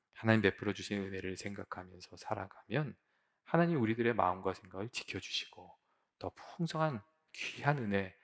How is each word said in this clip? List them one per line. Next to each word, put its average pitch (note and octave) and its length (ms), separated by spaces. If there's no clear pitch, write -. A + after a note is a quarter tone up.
하나님 A2 300
베풀어 G2 300
주신 G2+ 280
은혜를 F#2+ 360
생각하면서 F#2 800
살아가면 G2+ 800
하나님 E3+ 360
우리들의 A2+ 340
마음과 F#2+ 400
생각을 F#2+ 360
지켜주시고 - 880
더 F#2+ 120
풍성한 D#3 720
귀한 C#3+ 460
은혜 G2 460